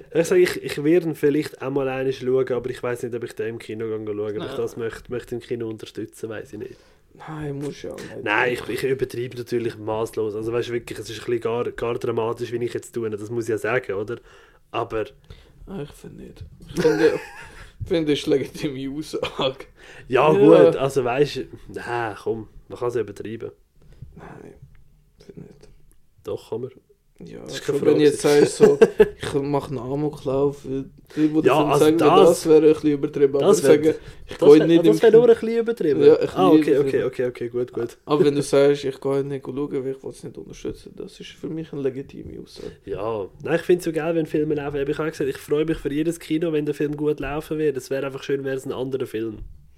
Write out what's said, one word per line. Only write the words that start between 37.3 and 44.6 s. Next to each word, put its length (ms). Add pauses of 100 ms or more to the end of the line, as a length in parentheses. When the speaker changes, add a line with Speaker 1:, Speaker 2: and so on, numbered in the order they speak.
Speaker 1:
gut, 220
gut. 320
Speaker 2:
Aber 220
wenn 100
du 60
sagst, 420
ich 160
gehe 240
nicht 220
schauen, 260 (140)
weil 60
ich 120
will's 220
nicht 120
unterstützen, 600
das 240
ist 80
für 180
mich 240
eine 120
legitime 580
Aussage. 300 (120)
Speaker 1:
Ja, 420 (180)
nein, 120
ich 60
find's 240
so 80
geil, 220
wenn 100
Filme 300
laufen. 220